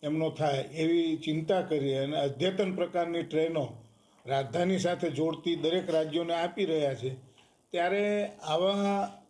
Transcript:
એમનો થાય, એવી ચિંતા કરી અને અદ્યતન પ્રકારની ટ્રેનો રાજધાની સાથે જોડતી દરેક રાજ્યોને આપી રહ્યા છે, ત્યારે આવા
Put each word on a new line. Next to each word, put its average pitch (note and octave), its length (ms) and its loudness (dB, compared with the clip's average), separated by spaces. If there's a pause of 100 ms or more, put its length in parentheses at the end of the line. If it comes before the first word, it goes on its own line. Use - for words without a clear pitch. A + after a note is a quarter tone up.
એમનો D#3 280 0
થાય, D3 280 0
એવી D#3+ 580 2
ચિંતા D#3+ 440 0
કરી D3 340 0
અને C3+ 220 -2
અદ્યતન F#3 580 0
પ્રકારની E3+ 480 -2
ટ્રેનો D#3 500 0 (540)
રાજધાની C#3 520 0
સાથે F3 320 0
જોડતી D#3+ 460 0
દરેક E3+ 340 0
રાજ્યોને D#3+ 440 0
આપી F3 300 0
રહ્યા D#3 300 2
છે, B2+ 200 -6 (560)
ત્યારે G3+ 560 0
આવા G3 840 0 (220)